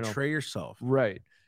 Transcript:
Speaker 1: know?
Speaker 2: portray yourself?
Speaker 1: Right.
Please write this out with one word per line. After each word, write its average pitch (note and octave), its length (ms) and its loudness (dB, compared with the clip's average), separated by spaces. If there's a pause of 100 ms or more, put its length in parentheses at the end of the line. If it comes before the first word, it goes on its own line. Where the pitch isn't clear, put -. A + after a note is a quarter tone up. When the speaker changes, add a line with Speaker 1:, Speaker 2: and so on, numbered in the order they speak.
Speaker 1:
know? - 20 -2
Speaker 2:
portray B2 260 -2
yourself? A2 520 -4
Speaker 1:
Right. B2 400 2 (260)